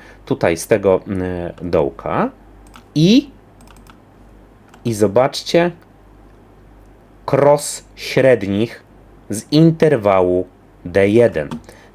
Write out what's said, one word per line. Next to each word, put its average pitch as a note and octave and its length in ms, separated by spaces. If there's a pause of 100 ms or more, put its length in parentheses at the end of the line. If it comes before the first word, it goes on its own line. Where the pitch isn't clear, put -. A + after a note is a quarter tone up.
(240)
tutaj G2 320
z - 100
tego, G2 400
mm, F2+ 460 (100)
dołka F2 680 (640)
i, G3+ 360 (1500)
i A#2 100
zobaczcie, B2 760 (1600)
cross C#3+ 520 (120)
średnich A2+ 880 (480)
z G2+ 220
interwału G#2+ 920 (380)
D F#2+ 240
jeden. G2+ 400 (460)